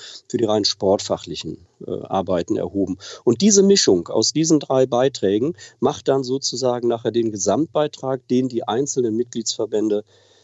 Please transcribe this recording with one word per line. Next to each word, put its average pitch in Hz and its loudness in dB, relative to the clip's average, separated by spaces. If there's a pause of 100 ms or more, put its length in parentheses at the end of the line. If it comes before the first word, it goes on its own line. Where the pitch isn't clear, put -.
(300)
für - -2
die 117 0
rein 107 2
sportfachlichen, 87 -2 (260)
äh, - -8
Arbeiten 92 -2
erhoben. 92 -4 (260)
Und 123 2
diese 202 6
Mischung 95 4
aus - 0
diesen 160 2
drei 131 2
Beiträgen 127 0 (540)
macht - -2
dann 135 2
sozusagen 123 -2
nachher 117 -2
den 113 0
Gesamtbeitrag, 131 -2
den 127 2
die 117 -4
einzelnen 123 -2
Mitgliedsverbände, 107 -2 (380)